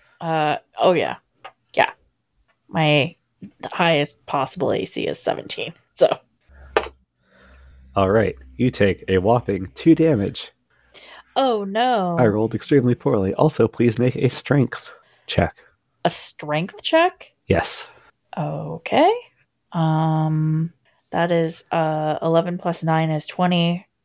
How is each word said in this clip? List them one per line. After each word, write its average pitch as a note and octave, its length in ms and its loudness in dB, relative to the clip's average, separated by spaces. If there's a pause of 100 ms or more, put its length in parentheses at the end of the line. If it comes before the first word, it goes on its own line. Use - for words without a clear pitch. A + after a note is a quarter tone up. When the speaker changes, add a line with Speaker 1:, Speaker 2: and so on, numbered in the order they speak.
(200)
Speaker 1:
Uh, D#3 380 -2 (200)
oh C3 140 4
yeah. F#2+ 240 0 (580)
Yeah. - 180 2 (760)
My D3+ 480 0 (480)
highest D#3+ 640 -2
possible - 480 -4
A - 100 -2
C - 240 -6
is - 120 -4
seventeen, - 540 -6 (220)
so. - 140 4 (1900)
Speaker 2:
All G2 140 2
right, G2+ 260 2 (200)
you B2 160 0
take G2 360 0
a F#2+ 100 2
whopping G2+ 580 0
two D#3+ 200 4
damage. D3+ 560 0 (840)
Speaker 1:
Oh B3 280 0
no. G3 560 0
Speaker 2:
I B2 80 4
rolled A2 280 0
extremely B2 400 2
poorly. G2+ 380 0
Also, B2+ 340 2
please A#2 320 0
make B2 160 0
a B2+ 140 0
strength - 600 -2 (360)
check. - 300 -2 (480)
Speaker 1:
A E3+ 40 2
strength - 720 -6
check? E4 500 0 (140)
Speaker 2:
Yes. - 400 0 (500)
Speaker 1:
Okay. D#3+ 760 0 (580)
Um, D#3 1000 0 (380)
that E3+ 200 0
is, E3 400 -2
uh, D#3 500 0
eleven E3+ 360 2
plus E3+ 260 -4
nine D#3+ 260 0
is D#3 180 -4
twenty F3 600 0 (180)